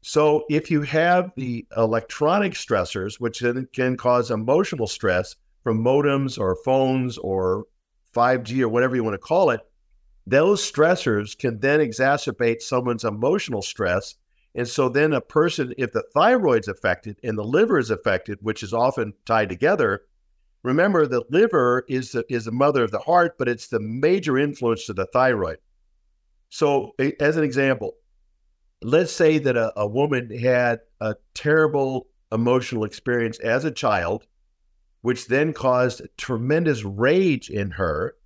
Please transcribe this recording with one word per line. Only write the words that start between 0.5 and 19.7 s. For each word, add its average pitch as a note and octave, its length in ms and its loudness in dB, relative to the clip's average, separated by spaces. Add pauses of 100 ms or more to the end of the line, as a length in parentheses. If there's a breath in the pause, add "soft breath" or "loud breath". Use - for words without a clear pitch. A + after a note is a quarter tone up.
you D3 140 2
have F3 520 2
the B2 300 -8 (100)
electronic D3 760 0
stressors, G2 680 -4
which A#2 200 -6
then B2 340 -2
can B2+ 240 0
cause B2 320 2
emotional B2+ 580 0
stress F#2 480 -2 (280)
from A2+ 200 0
modems C#3 560 0
or F#2 240 0
phones C3 540 0
or F#2+ 480 -2 (480)
five A#2+ 300 2
G B2+ 200 -2
or A2+ 60 2
whatever B2 260 0
you A#2+ 80 0
want G#2+ 120 -2
to F#2+ 40 -10
call E3+ 300 2
it, A2+ 120 -2 (640)
those D#3+ 360 2
stressors C#3 760 0
can A#2 220 -4
then C#3 200 2
exacerbate B2+ 840 0
someone's A#2+ 420 -2
emotional A#2 580 -2
stress. F#2 540 -4 (400)
And A#2+ 120 -4
so C3 220 0
then D3 240 2
a B2+ 80 0
person, D3+ 560 -2
if B2 140 -4
the G#2+ 120 -2 (100)
thyroid's E3 540 4
affected G2 560 -4
and A2 140 -4
the G#2 60 -4
liver E3 360 2
is A2+ 100 -4
affected, G2+ 520 -2
which G#2+ 220 -4
is G2+ 100 -8
often A#2 400 0 (120)
tied G#2+ 240 0
together, A2+ 540 0 (600)